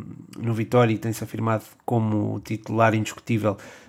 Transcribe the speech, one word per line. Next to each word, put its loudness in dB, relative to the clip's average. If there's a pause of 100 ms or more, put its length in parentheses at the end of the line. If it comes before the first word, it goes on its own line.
(380)
no -2
Vitória 4
e -2
tem-se -6
afirmado -2 (220)
como 0
titular 2
indiscutível -2 (320)